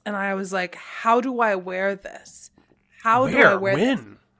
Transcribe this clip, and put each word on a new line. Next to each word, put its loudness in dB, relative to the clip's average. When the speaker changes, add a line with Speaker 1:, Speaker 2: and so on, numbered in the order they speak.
Speaker 1:
and -6
I -4
was -6
like, -6
"How 0
do -4
I 2
wear -4
this? -18
How 4
do 4
I 8
Speaker 2:
Where? -
Speaker 1:
wear 0
this?" 2
Speaker 2:
When? -20